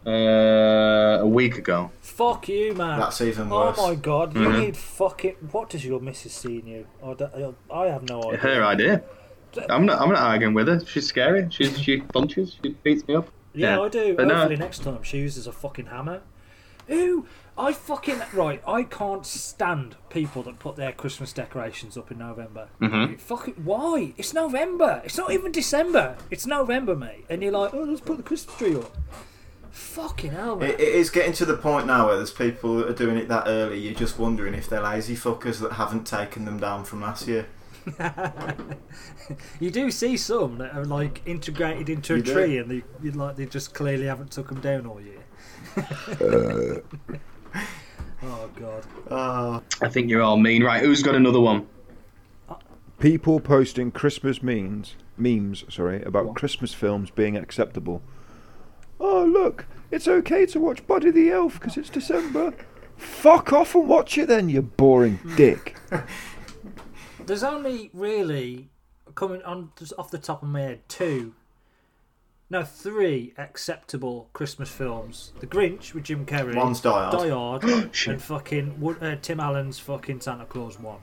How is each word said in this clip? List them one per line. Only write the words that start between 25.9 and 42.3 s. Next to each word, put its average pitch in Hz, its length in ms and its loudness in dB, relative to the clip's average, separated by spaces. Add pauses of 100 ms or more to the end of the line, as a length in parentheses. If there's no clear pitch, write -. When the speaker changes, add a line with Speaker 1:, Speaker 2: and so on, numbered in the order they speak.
Speaker 2:
It's - 160 -8
November, 254 480 0
mate. 113 340 -10
And 175 140 -6
you're 202 100 -2
like, 196 220 -2
"Oh, 285 80 -4
let's 311 180 -4
put 320 180 -6
the 247 40 -12
Christmas - 340 -8
tree 180 200 0
up." 117 200 -10 (760)
Fucking - 580 -8
hell, 208 260 -6
man. 139 140 0
Speaker 3:
It, - 100 -2
it 151 140 4
is 170 160 4
getting 170 240 2
to 170 100 0
the 156 120 2
point 143 320 2
now 127 180 6
where 104 100 6
there's 101 160 -4
people 120 440 0
that 117 120 0
are 120 60 -2
doing 113 220 0
it 113 120 0
that 113 200 2
early. 107 320 0
You're 104 140 -6
just - 240 -2
wondering 107 360 0
if - 140 -6
they're 110 120 -2
lazy 110 360 -4
fuckers 117 440 -4
that 110 120 -4
haven't 110 340 -4
taken 104 380 -6
them 104 160 -8
down 101 240 -4
from 104 180 -10
last 107 240 -8
year. 113 200 -2 (520)
Speaker 2:
<laughs> 170 80 -6 (1500)
You 175 100 -2
do 240 220 -2
see 240 240 0
some 180 420 -2
that 131 160 -10
are, 143 100 -6
like, 143 400 -4
integrated 160 640 -4
into 160 260 -2
a - 20 2
Speaker 3:
You 120 80 2
do. 127 80 0